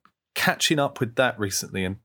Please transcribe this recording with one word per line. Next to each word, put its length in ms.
catching 440
up 200
with 180
that 220
recently 460
and 200